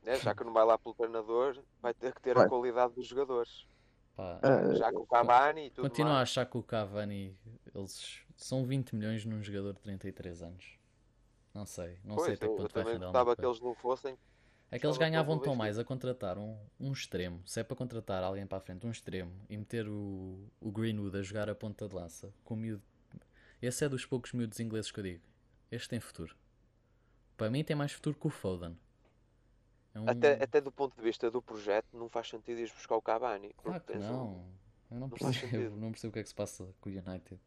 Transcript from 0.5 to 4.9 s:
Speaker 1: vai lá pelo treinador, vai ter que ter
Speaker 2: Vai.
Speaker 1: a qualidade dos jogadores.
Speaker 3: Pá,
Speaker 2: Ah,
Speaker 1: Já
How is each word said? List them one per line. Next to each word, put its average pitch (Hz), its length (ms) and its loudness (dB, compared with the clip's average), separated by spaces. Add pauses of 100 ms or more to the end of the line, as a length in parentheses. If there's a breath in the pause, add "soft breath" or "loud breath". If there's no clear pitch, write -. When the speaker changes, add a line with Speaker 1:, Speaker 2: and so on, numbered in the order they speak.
Speaker 1:
vai 113 100 10
lá 113 140 10
pelo 113 180 -6
treinador, 117 640 2 (240)
vai 120 120 0
ter 127 200 -4
que - 80 -16
ter 123 140 4
Speaker 2:
Vai. 117 100 12
Speaker 1:
a 101 40 4
qualidade 123 440 2
dos 120 140 -8
jogadores. 123 580 -2 (500 soft breath)
Speaker 3:
Pá, 90 260 -8
Speaker 2:
Ah, 127 340 6
Speaker 1:
Já 110 160 4